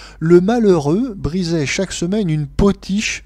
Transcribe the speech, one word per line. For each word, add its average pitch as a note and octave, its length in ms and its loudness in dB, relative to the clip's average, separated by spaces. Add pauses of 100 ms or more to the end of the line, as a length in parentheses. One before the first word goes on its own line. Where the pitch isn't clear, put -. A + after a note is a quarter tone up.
(200)
Le E3+ 220 6
malheureux G3+ 720 2
brisait E3 480 -4
chaque F3+ 280 -4
semaine F#3+ 360 -4
une D3+ 180 -2
potiche - 800 -2